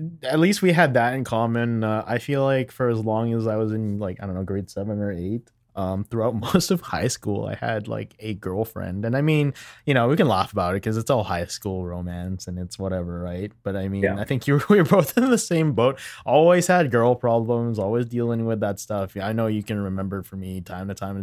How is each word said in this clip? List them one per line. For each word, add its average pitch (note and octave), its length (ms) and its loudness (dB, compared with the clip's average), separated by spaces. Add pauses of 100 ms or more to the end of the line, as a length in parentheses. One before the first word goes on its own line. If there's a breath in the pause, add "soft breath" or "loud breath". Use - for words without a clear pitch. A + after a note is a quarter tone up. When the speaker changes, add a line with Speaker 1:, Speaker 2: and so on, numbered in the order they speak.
(220)
Speaker 1:
at C3+ 160 0
least G3 220 4
we F#3 120 4
had D#3+ 220 4
that B2 200 4
in C3 100 -2
common. A#2 580 0
Uh, A2 240 0
I A#2 120 0
feel C#3 260 -2
like C3+ 260 0
for B2 200 0
as A2+ 100 0
long A2 320 0
as A2+ 140 -2
I A2 100 0
was A2 160 0
in, G#2+ 260 -4
like, G2 240 -6
I G2+ 40 -8
don't F#2 80 -6
know, F#2 100 -4
grade G2 260 -4
seven G#2 300 -6
or G2+ 100 -2
eight, F#2+ 400 -6 (240)
um, F#2+ 300 -4
throughout A2+ 300 -2
<laughs> A2 200 -2
most F3 160 2
of F#3 120 0
high A#2+ 260 -2
school, G#2 380 -4
I G#2 80 -6
had, A2 340 -4
like, A2 320 -8
a A2 140 -6
girlfriend. F#2+ 720 -6
And A#2 120 -2
I C#3 60 0
mean, D3 320 2 (320 loud breath)
you D3 80 2
know, A#2+ 140 4
we D3 80 4
can F3 120 4
laugh G2 240 2
about F#2 240 0
it G2+ 40 -2
'cause A2 180 -2
it's A2+ 120 -2
all A#2+ 140 2
high F2 220 -4
school F#2 380 -6
romance F2 640 -8
and F2+ 120 -8
it's F2+ 200 -10
whatever, F#2 420 -4
right? F2+ 300 -6 (120)
But G2 140 -4
I F#2+ 120 -4
mean, G2 160 -2
Speaker 2:
Yeah. G2 160 0
Speaker 1:
I G#2 40 -4
think C3 220 -4
you C#3+ 180 4
<laughs> - 60 4
we G#3 80 8
were F3+ 60 6
both E3+ 340 4
in B3+ 120 4
the A#3 80 4
same D#3+ 340 2
boat. B2 260 4 (280 loud breath)
Always E3+ 400 6
had F3+ 240 4
girl A#2+ 240 6
problems, A#2 640 0
always A2 280 0
dealing A#2 400 -2
with A2+ 140 0
that G2+ 180 -2
stuff. G2 420 -6
I G2+ 120 -4
know A2+ 160 0
you G#2+ 140 0
can G#2 180 -4
remember G2 420 -4
for G2 140 -14
me, F#2 240 -8
time F#2 280 -10
to G2 60 -6
time G2 280 -8